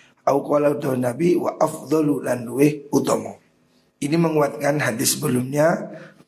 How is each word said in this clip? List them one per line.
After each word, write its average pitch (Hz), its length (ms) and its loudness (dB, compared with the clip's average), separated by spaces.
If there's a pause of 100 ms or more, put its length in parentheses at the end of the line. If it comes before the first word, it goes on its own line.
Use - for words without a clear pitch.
(280)
Au 139 160 2
qala 147 320 2
dawu 131 240 -2
Nabi 127 400 0
wa - 160 -4
afdalu 147 720 0
lan 120 160 -2
luwih 127 480 2
utama. - 480 0 (640)
Ini 151 160 0
menguatkan 147 640 0
hadis 123 320 -2
sebelumnya. 139 800 0 (320)